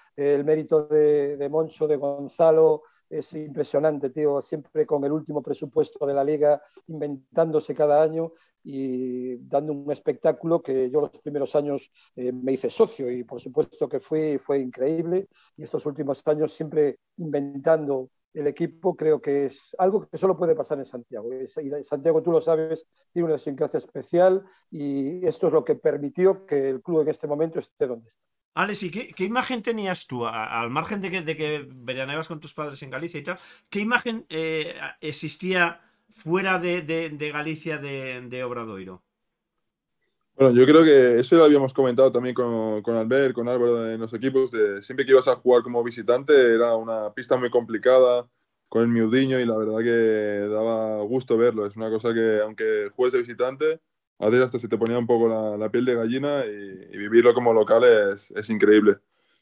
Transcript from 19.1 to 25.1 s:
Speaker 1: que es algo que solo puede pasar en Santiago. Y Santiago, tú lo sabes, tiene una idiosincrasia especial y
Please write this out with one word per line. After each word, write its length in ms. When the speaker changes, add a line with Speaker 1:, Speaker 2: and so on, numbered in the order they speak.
Speaker 1:
que 240
es 320
algo 280
que 120
solo 180
puede 180
pasar 240
en 60
Santiago. 480
Y 160
Santiago, 380
tú 80
lo 120
sabes, 440
tiene 140
una 120
idiosincrasia 420
especial 640
y 560